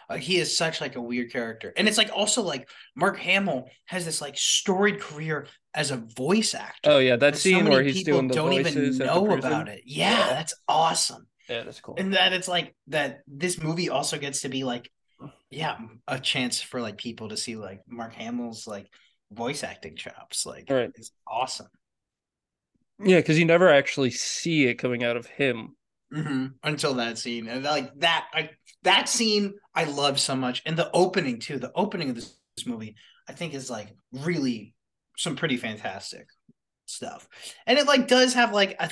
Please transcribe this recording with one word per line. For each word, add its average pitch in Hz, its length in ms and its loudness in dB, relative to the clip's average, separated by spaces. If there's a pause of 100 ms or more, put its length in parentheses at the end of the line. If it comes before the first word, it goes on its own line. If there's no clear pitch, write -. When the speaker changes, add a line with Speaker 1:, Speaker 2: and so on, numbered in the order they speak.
Speaker 1:
Uh, - 100 -6
he 170 200 0
is 156 180 0
such, 160 240 -2
like, 139 160 -8
a 127 60 -8
weird 120 300 -6
character. 113 440 -8
And 196 120 2
it's, 214 100 0
like, - 160 2
also, 208 300 0
like, 143 260 -6 (260)
Mark 190 220 0
Hamill 170 500 -2 (180)
has 180 200 -6
this, 156 160 -4
like, 143 160 -10
storied 196 640 2
career 151 480 -6 (260)
as 147 160 -2
a 135 80 -4 (180)
voice 185 380 2
actor. - 380 0
Speaker 2:
Oh, 143 80 8
yeah, 127 160 6
that 139 160 6
Speaker 1:
But 147 60 0
so - 120 -2
Speaker 2:
scene 180 140 6
Speaker 1:
many 156 120 4
Speaker 2:
where 135 80 8
he's 135 200 0
Speaker 1:
people 147 140 4
Speaker 2:
doing 131 100 2
the 127 80 0
Speaker 1:
don't - 180 2
even 139 100 2 (100)
Speaker 2:
voices 131 260 2
at 131 80 0
the 151 80 2
Speaker 1:
know 196 100 4
Speaker 2:
prison. 156 260 2
Speaker 1:
about - 180 -4
it. - 160 -14
Yeah, 160 340 0
Speaker 2:
Yeah. - 80 2
Speaker 1:
that's 151 260 -4 (140)
awesome. 156 580 0 (240)
Speaker 2:
Yeah, 117 140 -6
that's - 160 -16
cool. - 180 -14
Speaker 1:
And 190 160 -2
that 185 200 4
it's, 180 160 -4
like, 175 260 -2 (120)
that 143 400 -4
this 160 360 -4
movie 165 260 -2
also 139 300 -2
gets 139 220 -6
to 139 80 -6
be, 131 160 -4
like, 120 260 -6 (580)
yeah, 143 300 -6 (280)
a 135 120 -6
chance 127 420 -2
for, - 200 -8
like, 107 160 -8
people 113 320 -10
to 104 80 -8
see, 113 180 -6
like, 98 320 -12
Mark 113 260 -12
Hamill's, 117 540 -8
like, 101 260 -12 (380)
voice 117 320 -6
acting - 320 -12
chops. - 500 -8
Like, - 240 -14
Speaker 2:
Right. 123 240 0
Speaker 1:
it's - 180 -20 (140)
awesome. - 440 -6 (1300)
Speaker 2:
Yeah, 185 180 8
'cause 156 160 4
you 170 60 6
never 175 240 8
actually 139 440 6
see 151 560 0
it 117 80 2
coming 123 280 -2
out 120 140 0
of 117 80 -10
him. 120 500 -4 (380)
Speaker 1:
Mm-hmm. 139 320 -2 (180)
Until 151 300 0
that 117 240 -4
scene. 117 320 -8
And, 131 160 -6
like, 147 340 -2
that, 165 340 0
I, 160 180 -4 (320)
that 202 260 4
scene 208 460 0 (180)
I 170 100 0
love 143 340 0
so 135 160 0
much. 127 320 -2
And 160 120 -2
the 165 160 0
opening, 147 480 2
too. 139 180 -8
The 120 160 -10
opening 190 360 -2
of 117 40 -6
this, - 240 -16 (160)
this - 100 -10
movie, - 300 -10 (320)
I - 60 -16
think, 160 200 -10
is, 131 160 -10
like, 110 240 -10 (200)
really 131 600 -2 (440)
some 156 180 -4
pretty 127 220 0
fantastic 107 720 -10 (580)
stuff. - 420 -14 (400)
And 254 100 4
it, 285 80 4
like, 277 220 4
does 254 280 6
have, 233 180 4
like, 202 260 2
I, 165 120 -2